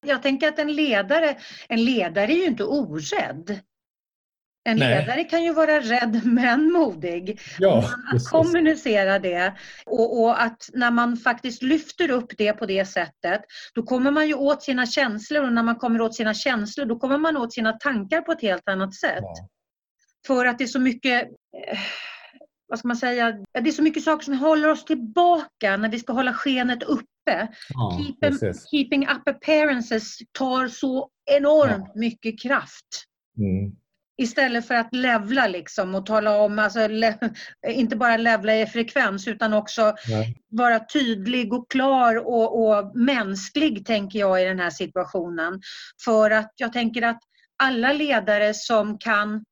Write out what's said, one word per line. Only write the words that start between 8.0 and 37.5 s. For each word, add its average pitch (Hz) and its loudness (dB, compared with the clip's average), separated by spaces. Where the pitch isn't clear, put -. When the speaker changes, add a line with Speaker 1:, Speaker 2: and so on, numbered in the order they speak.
Speaker 1:
att - -8
Speaker 2:
precis. 123 0
Speaker 1:
kommunicera 311 4
det 185 -2
och, 233 0
och 233 4
att 233 -6
när 240 0
man 240 2
faktiskt 240 -4
lyfter 302 0
upp 247 -2
det 208 2
på 208 -4
det 190 0
sättet, 180 -4
då 226 -2
kommer 254 0
man 311 2
ju 302 0
åt 277 0
sina 254 -2
känslor, 254 -2
och 240 0
när 233 2
man 233 0
kommer 233 0
åt 226 0
sina 214 -2
känslor, 247 -4
då 233 -2
kommer 269 0
man 311 0
åt 233 -4
sina 220 0
tankar 233 -2
på 330 -4
ett 320 -4
helt 190 -2
annat 190 -2
sätt. - -2
Speaker 2:
Ja. 90 -14
Speaker 1:
För 254 2
att 240 0
det 269 -2
är 247 -6
så 254 -2
mycket, 247 0
eh, - -12
vad 233 -6
ska 240 -6
man 240 -2
säga? 240 0
Ja, 254 -2
det 247 2
är - -2
så 294 0
mycket 311 2
saker 311 0
som 277 -2
håller 302 4
oss 302 0
tillbaka 247 0
när 214 0
vi 226 -4
ska 240 -6
hålla 254 0
skenet 247 0
uppe. 269 -2
Speaker 2:
Ja, 101 -4
Speaker 1:
Keep - -2
em-, 277 -4
Speaker 2:
precis. 92 -4
Speaker 1:
keeping 277 0
up 269 -2
appearances 277 0
tar 254 -2
så 262 -4
enormt 277 4
Speaker 2:
Ja. 208 -6
Speaker 1:
mycket 226 -4
kraft. - -6
Speaker 2:
Mm. 98 -2
Speaker 1:
Istället 240 0
för 254 -2
att 233 -2
levla 247 0
liksom 185 -4
och 190 -6
tala 208 2
om, 208 2
alltså, 214 0
le-, 220 0